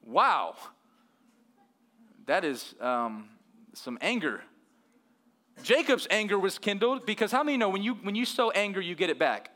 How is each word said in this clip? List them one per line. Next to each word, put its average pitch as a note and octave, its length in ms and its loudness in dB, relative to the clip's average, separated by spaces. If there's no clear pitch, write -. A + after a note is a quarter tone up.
Wow. C3+ 520 2
That F3 180 2
is, C#3 380 -4
um, A#2 480 -2
some - 280 -10
anger. D#3+ 420 -2
Jacob's C4 480 2
anger G#3 300 2
was F#3+ 180 0
kindled A#3+ 480 0
because G#3+ 260 0
how C4 120 2
many D4 140 0
know A3 120 4
when G3 140 -2
you, A#3+ 100 -2
when G3 220 -6
you A#3+ 100 0
sow A#3 240 2
anger, G3+ 320 0
you F3 140 -6
get E3 160 2
it C3 80 -2
back? A#2+ 360 0